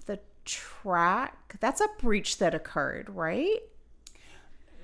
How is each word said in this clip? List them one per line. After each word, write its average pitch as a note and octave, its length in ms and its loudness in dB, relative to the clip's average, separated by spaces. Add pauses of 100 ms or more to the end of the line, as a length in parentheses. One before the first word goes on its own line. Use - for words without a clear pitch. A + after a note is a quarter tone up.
the G3 140 -6 (240)
track, - 1160 0
that's B3 180 2
a G#4+ 80 4 (120)
breach G#3 400 4
that E3 140 4
occurred, D3+ 560 -4
right? G3+ 500 0 (1200)